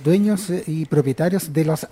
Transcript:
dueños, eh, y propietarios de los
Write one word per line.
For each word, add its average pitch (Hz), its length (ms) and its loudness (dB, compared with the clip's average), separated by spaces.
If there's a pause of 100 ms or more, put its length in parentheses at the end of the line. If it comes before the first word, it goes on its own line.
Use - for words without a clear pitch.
dueños, 196 480 2
eh, 180 160 -4
y 160 200 -4
propietarios 156 640 0
de 160 120 2
los 156 280 -2